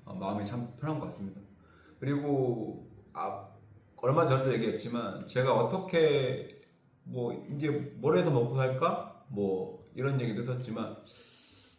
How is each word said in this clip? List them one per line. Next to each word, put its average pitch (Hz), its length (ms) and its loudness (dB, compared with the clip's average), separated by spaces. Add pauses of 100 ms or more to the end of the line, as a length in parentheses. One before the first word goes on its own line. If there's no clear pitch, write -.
어, 101 100 -14
마음이 98 320 -4
참 120 320 -6
편한 - 220 -4
것 - 60 -6
같습니다. 98 340 -10 (600)
그리고, 131 880 0 (220)
아, - 340 -6 (480)
얼마 143 320 4
전에도 131 260 4
얘기했지만 113 720 -2
제가 127 300 2
어떻게 143 1080 2 (420)
뭐 123 300 -4 (160)
이제 143 200 -2 (260)
뭘 143 220 2
해서 175 120 4
먹고 123 260 2
살까? - 760 0
뭐 95 640 -2
이런 135 260 0
얘기도 113 220 -2
했었지만 117 540 -6 (800)